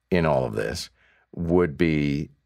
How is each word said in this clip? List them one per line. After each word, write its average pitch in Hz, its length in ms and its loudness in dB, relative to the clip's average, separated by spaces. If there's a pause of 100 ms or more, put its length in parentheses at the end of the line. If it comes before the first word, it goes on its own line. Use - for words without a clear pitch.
(100)
in 87 140 2
all 69 200 2
of 57 100 -6
this 53 360 -6 (440)
would 85 420 2
be 73 540 0 (160)